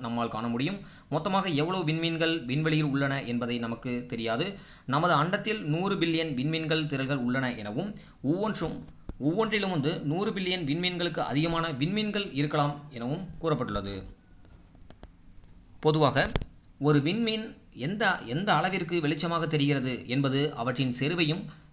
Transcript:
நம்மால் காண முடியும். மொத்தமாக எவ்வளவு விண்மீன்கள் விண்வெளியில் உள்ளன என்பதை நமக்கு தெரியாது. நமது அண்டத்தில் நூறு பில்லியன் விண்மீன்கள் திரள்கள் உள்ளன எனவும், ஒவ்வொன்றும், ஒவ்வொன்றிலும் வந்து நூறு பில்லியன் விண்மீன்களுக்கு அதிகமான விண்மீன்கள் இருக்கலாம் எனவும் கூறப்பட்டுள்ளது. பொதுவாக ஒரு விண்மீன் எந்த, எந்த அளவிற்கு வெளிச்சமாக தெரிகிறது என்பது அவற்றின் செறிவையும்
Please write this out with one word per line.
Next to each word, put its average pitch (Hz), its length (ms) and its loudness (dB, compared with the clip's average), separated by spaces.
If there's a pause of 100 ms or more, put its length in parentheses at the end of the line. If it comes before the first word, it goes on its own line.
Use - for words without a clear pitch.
நம்மால் 117 280 -2
காண 113 200 -4
முடியும். 139 320 -2 (300)
மொத்தமாக 190 380 0
எவ்வளவு 170 360 0
விண்மீன்கள் 165 600 0
விண்வெளியில் 151 460 2
உள்ளன 139 320 0
என்பதை 120 360 -2
நமக்கு 117 340 -4 (160)
தெரியாது. 117 500 -2 (280)
நமது 160 280 4
அண்டத்தில் 196 460 2
நூறு 180 360 0
பில்லியன் 165 380 2
விண்மீன்கள் 156 520 0
திரள்கள் 135 360 -2
உள்ளன 123 340 0
எனவும், 107 340 -4 (320)
ஒவ்வொன்றும், 170 540 0 (420)
ஒவ்வொன்றிலும் 196 520 2
வந்து 160 300 0
நூறு 180 300 0
பில்லியன் 180 340 -2
விண்மீன்களுக்கு 170 540 0
அதிகமான 165 500 2
விண்மீன்கள் 202 640 0
இருக்கலாம் 147 420 0 (160)
எனவும் 127 340 -4 (160)
கூறப்பட்டுள்ளது. 107 540 -2 (1900)
பொதுவாக 156 480 6 (500)
ஒரு 147 200 6
விண்மீன் 220 460 0 (300)
எந்த, 196 300 -4 (220)
எந்த 175 280 2
அளவிற்கு 175 420 0
வெளிச்சமாக 165 500 0
தெரிகிறது 139 600 0
என்பது 139 460 2
அவற்றின் 123 440 0
செறிவையும் 165 460 0 (280)